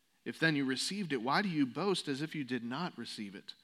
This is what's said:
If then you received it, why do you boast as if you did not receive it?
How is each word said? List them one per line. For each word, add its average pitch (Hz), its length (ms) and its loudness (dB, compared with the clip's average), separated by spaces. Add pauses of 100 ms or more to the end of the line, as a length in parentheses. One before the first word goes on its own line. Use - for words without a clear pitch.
(240)
If 117 140 -8
then 160 160 6
you 143 100 2
received 151 480 -2
it, 127 80 2
why 139 220 4
do 208 60 0
you 151 180 4
boast 165 400 0
as 139 160 -2
if 160 140 -4
you 147 80 -2
did 123 180 -2
not 135 340 -4
receive 107 380 -8
it? - 180 -14 (120)